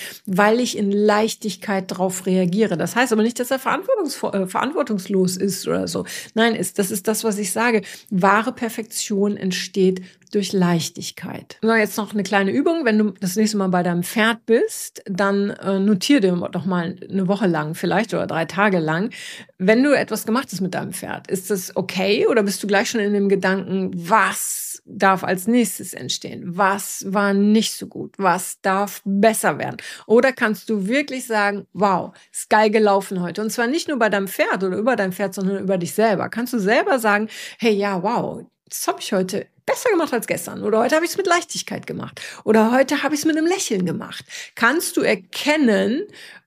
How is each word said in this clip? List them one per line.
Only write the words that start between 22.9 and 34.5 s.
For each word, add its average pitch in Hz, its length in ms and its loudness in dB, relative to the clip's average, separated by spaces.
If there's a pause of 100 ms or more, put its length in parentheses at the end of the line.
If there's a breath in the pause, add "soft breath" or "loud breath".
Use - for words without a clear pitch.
schon 226 100 0
in 208 120 0
dem 202 140 2
Gedanken, 190 680 0
was 190 920 -2
darf 190 380 2
als 180 240 -4
nächstes 226 480 0
entstehen? - 500 -8
Was 196 640 -2
war 202 260 2
nicht 214 400 4
so - 140 -12
gut? - 320 -12
Was 180 420 0
darf 196 440 0
besser 202 520 4
werden? 127 200 -6 (280 loud breath)
Oder 247 260 6
kannst 220 380 -2
du 202 160 -2
wirklich 262 400 -2
sagen, 202 480 0
„Wow, 190 400 0 (180 soft breath)
ist - 200 -10
geil 214 180 6
gelaufen 196 540 2
heute.“ 175 180 -6
Und 220 80 -4
zwar 233 160 -2
nicht 302 220 -2
nur 294 100 -2
bei 220 120 2
deinem 196 180 0
Pferd 294 360 -2